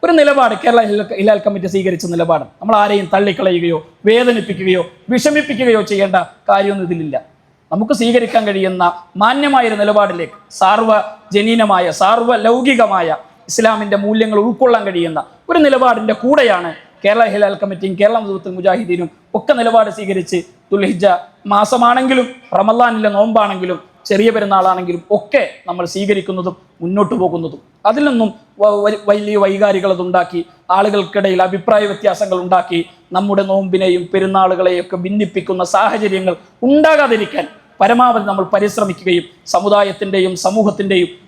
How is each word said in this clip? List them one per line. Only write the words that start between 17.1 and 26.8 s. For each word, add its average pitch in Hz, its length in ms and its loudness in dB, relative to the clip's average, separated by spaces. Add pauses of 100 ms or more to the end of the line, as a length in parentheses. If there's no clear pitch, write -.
ഹിലാൽ 202 360 0
കമ്മിറ്റിയും 190 400 -6
കേരള 214 180 2
നദുവത്തുൽ 196 380 -8
മുജാഹിദീനും 175 520 -2 (260)
ഒക്കെ 214 260 0
നിലപാട് 226 300 2
സ്വീകരിച്ച് 190 480 -4 (320)
ദുൽഹിജ്ജ 196 360 0 (400)
മാസമാണെങ്കിലും 240 800 2 (320)
റമദാനിലെ 220 580 2
നോമ്പാണെങ്കിലും 202 600 0 (260)
ചെറിയ 208 260 2
പെരുന്നാളാണെങ്കിലും 185 800 0
ഒക്കെ 208 320 0 (240)
നമ്മൾ 180 200 -6
സ്വീകരിക്കുന്നതും 185 680 -4 (260)